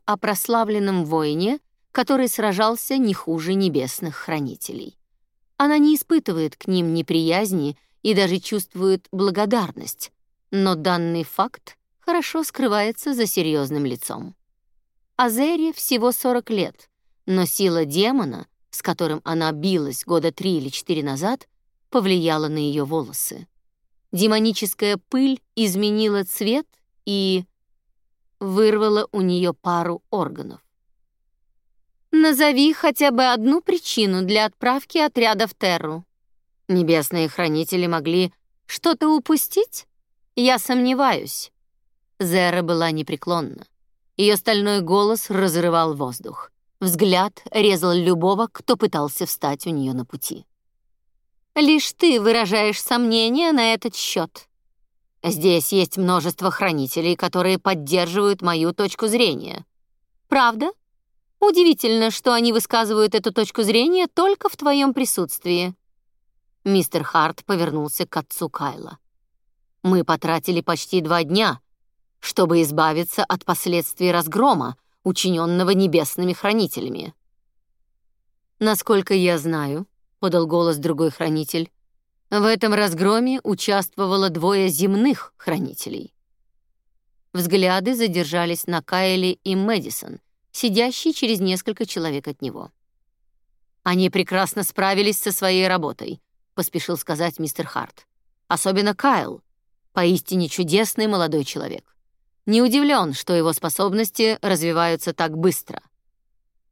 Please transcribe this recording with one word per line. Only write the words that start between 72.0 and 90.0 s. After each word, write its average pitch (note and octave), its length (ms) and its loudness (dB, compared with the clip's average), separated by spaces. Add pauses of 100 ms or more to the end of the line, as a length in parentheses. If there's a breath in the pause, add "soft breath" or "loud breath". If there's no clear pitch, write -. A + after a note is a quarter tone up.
чтобы E3+ 420 2
избавиться D#3 640 0
от F#3 200 -4
последствий F3 680 0
разгрома, E3+ 640 2 (260)
учинённого F3+ 680 0
небесными F3+ 640 0
хранителями». G3+ 800 -4 (1500)
«Насколько G#3+ 540 2
я F3 240 2
знаю», D#3 500 -4 (320)
подал F3 260 2
голос E3+ 300 2
другой D#3 340 0
хранитель, D#3 600 -4 (600)
«в G#3 140 2
этом A3 300 2
разгроме G#3+ 680 2
участвовало G3 880 0
двое F#3 380 0
земных G3 680 0
хранителей». - 760 -8 (1200)
Взгляды F#3 640 2
задержались E3+ 720 -2
на E3+ 160 -2
Кайле F#3 520 0 (100)
и F#3+ 100 -2
Мэдисон, F#3+ 680 -4 (320)